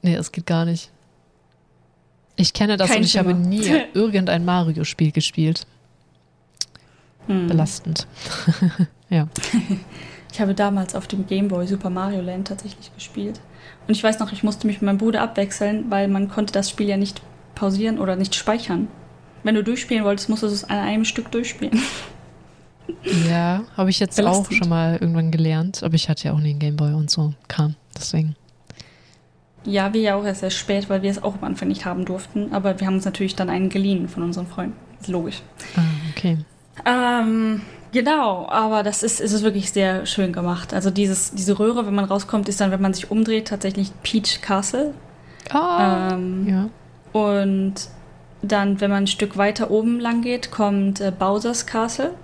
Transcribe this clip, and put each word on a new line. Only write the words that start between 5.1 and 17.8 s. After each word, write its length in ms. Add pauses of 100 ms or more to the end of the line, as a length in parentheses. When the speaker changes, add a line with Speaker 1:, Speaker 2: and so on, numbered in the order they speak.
Speaker 1:
gespielt. 520 (1600)
Speaker 2:
Hm. 200
Speaker 1:
Belastend. 640
<laughs> 760 (220)
Ja. 240
Speaker 2:
<laughs> 40 (960)
Ich 60
habe 140
damals 420
auf 120
dem 200
Game 220
Boy 180
Super 220
Mario 320
Land 260
tatsächlich 480
gespielt. 460 (440)
Und 120
ich 40
weiß 180
noch, 120
ich 120
musste 220
mich 120
mit 80
meinem 120
Bruder 240
abwechseln, 680
weil 180
man 220
konnte 240
das 160
Spiel 180
ja 80
nicht 260 (320)
pausieren 460